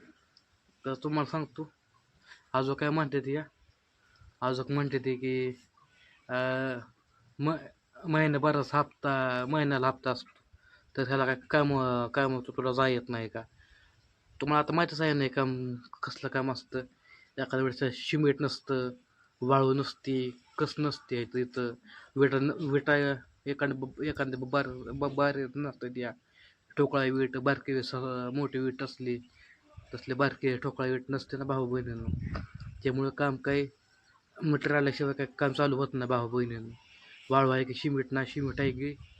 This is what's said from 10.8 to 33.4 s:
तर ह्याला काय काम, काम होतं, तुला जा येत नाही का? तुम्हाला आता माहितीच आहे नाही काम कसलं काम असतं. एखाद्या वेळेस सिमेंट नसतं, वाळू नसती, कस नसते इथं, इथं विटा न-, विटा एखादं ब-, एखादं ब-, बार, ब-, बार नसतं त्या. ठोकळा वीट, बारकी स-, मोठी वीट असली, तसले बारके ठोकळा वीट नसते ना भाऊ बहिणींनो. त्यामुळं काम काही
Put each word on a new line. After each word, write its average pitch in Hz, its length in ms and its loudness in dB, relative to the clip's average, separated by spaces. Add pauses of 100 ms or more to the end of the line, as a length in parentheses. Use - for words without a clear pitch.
तर 135 120 0
ह्याला 135 180 4
काय 131 100 2 (140)
काम, 147 220 6 (420)
काम 139 180 2
होतं, 127 240 -4
तुला 127 160 0
जा 131 160 4
येत 123 200 0
नाही 113 200 -4
का? 113 140 -8 (960)
तुम्हाला 147 240 4
आता 156 80 -2
माहितीच 165 280 2
आहे 156 120 4
नाही 139 160 2
काम 127 460 0 (280)
कसलं - 260 -8
काम 131 240 0
असतं. 127 260 -8 (600)
एखाद्या 131 240 0
वेळेस 127 480 -2
सिमेंट 147 300 4
नसतं, 131 500 -2 (500)
वाळू 135 320 6
नसती, 135 460 -2 (400)
कस 147 200 0
नसते 147 440 -2
इथं, 117 160 -4
इथं 123 360 -2 (420)
विटा 135 220 6
न-, 147 340 0
विटा 143 240 4 (500)
एखादं 139 340 -2
ब-, 131 240 -8
एखादं 135 360 -2
ब-, 127 100 -8
बार, 139 180 2
ब-, 135 460 -6
बार 143 220 2 (200)
नसतं 139 320 -6
त्या. 123 220 -6 (680)
ठोकळा 139 260 4
वीट, 131 340 0
बारकी 135 460 0
स-, 127 520 -6
मोठी 139 240 -2
वीट 131 240 -2
असली, 127 360 -4 (760)
तसले 127 200 -6
बारके 135 420 2
ठोकळा 127 300 -4
वीट 131 220 -2
नसते 135 280 -6
ना 135 80 -6
भाऊ 131 260 -2
बहिणींनो. 120 680 -4 (420)
त्यामुळं 135 280 0
काम 139 260 0
काही 139 320 0 (760)